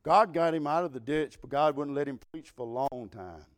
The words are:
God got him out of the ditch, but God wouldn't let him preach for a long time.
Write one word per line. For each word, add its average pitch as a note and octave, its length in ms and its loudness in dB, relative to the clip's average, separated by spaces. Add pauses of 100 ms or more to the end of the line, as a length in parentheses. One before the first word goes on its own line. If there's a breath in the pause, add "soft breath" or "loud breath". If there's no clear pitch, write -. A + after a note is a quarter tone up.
God F#3 320 6
got E3 220 2
him D3+ 100 -2
out E3 200 0
of D3+ 60 -6
the B2+ 80 -8
ditch, C#3+ 400 -2
but C3+ 120 -14
God D3 240 4
wouldn't C#3+ 200 -4
let C#3+ 120 -2
him C3+ 120 -10 (120)
preach D#3+ 180 -14
for B2 140 -12
a A#2+ 280 -4
long A#2+ 180 -12
time. F2 360 -16 (120)